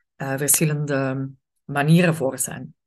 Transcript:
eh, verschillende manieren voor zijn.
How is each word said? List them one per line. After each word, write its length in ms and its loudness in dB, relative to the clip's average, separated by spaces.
eh, 200 -4
verschillende 920 0
manieren 500 4
voor 240 -2
zijn. 360 -8